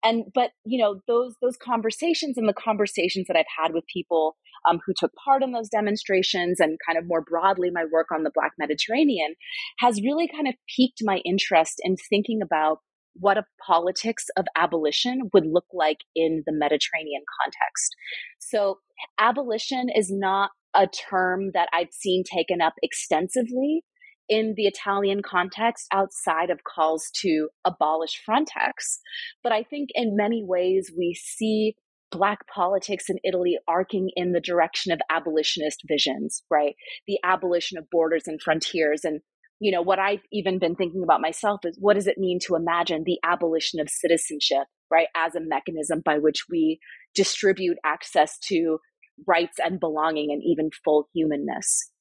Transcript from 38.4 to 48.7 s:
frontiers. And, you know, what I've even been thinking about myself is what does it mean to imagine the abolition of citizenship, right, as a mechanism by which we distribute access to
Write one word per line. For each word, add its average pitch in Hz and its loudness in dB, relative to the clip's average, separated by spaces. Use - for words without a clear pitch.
frontiers. 156 0
And, 156 -4
you 208 2
know, 175 2
what 185 2
I've 196 0
even 190 -2
been 175 0
thinking 180 -4
about 165 4
myself 196 -2
is 170 -6
what 202 4
does 196 0
it - 0
mean 180 0
to 180 0
imagine 170 0
the 170 0
abolition 165 0
of 151 -2
citizenship, 151 0
right, 165 4
as 165 0
a 170 -4
mechanism 160 -4
by 151 2
which 151 2
we 160 0
distribute 190 2
access 156 0
to 165 0